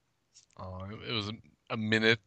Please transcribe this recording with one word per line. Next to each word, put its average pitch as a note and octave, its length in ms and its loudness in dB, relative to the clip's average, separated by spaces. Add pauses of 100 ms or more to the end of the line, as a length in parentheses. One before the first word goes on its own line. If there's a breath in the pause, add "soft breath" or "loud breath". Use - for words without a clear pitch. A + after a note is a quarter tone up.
(580)
Uh, F#2 340 -12
it, - 180 -12
it B2 40 -4
was G#2 160 -2
a, A2+ 40 -6 (380)
a A#2+ 60 -4
minute, A2 500 4